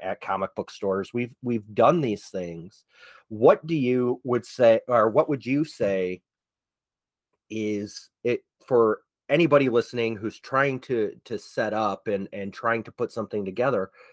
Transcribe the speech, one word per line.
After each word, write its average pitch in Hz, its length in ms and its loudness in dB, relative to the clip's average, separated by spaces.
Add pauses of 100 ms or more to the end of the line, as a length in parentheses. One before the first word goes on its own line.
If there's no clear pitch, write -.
at 95 200 -6
comic 95 340 -4
book - 160 -8
stores, 98 420 -4
we've, 120 300 -6
we've 110 320 -4
done 135 260 6
these 107 260 -4
things. 87 580 -12 (420)
What 135 380 4
do 165 100 -4
you 127 500 0
would 123 200 -2
say, 113 440 4
or 113 200 6
what 147 200 2
would 147 160 -4
you 139 200 0
say 95 560 -4 (1300)
is 107 600 -6 (140)
it 120 200 -2 (220)
for 113 360 4 (280)
anybody 143 400 4
listening 117 460 0
who's 101 240 -8
trying 135 420 0
to, 113 320 -2 (120)
to 113 120 -8
set 107 360 -4
up 107 340 -2
and, 98 260 -2
and 101 200 -8
trying 117 300 -2
to 107 80 -16
put - 200 -6
something 104 340 -6
together? 98 460 -2 (220)